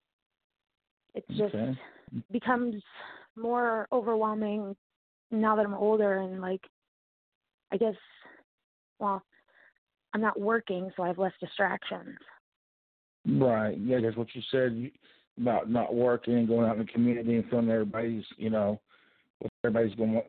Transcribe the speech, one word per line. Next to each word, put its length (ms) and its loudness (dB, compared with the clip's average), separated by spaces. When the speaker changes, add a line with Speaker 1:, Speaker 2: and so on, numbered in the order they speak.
Speaker 1:
It 160 -10
just 240 -2
Speaker 2:
Okay. 220 -4
Speaker 1:
becomes 520 -2
more 560 -2
overwhelming 840 0
now 240 4
that 100 4
I'm 80 -4
older 440 4
and, 220 -4
like, 200 -4
I 40 0
guess, 200 2
well, 220 -2
I'm 60 -2
not 200 0
working, 560 -2
so 60 -2
I 60 0
have 100 -2
less 220 0
distractions. 760 -4
Speaker 2:
Right. 500 2
Yeah, 240 0
that's 160 0
what 180 -6
you 80 -10
said 220 2
you, 160 -6
about 280 0
not 260 0
working 400 2
and 120 4
going 220 4
out 100 0
in 80 -2
the 60 -12
community 420 2
and 160 0
feeling 200 2
everybody's, 540 0
you 140 -4
know, 300 0
what 100 -8
everybody's 320 2
going, 320 2